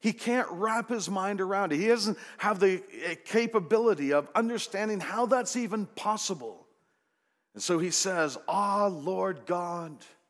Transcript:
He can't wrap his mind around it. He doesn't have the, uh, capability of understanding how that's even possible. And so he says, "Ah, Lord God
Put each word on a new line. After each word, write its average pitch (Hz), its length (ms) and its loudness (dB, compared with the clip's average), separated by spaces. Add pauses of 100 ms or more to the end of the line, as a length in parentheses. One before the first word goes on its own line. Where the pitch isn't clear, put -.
He 214 140 0
can't 240 360 0
wrap 220 380 -2
his 196 220 -2
mind 196 320 -2
around 190 300 0
it. 143 40 0
He 196 120 2
doesn't 220 280 2 (220)
have 208 200 0
the, 185 240 4 (280)
uh, 165 40 -2 (120)
capability 214 880 2
of 143 200 2
understanding 214 640 0
how 214 280 -2
that's 247 300 2
even 214 280 -2
possible. 170 840 -6 (880)
And 104 100 -12
so 175 160 2
he 175 120 0
says, 165 480 0 (100)
"Ah, 202 380 2
Lord 185 580 -2
God 175 500 -4 (360)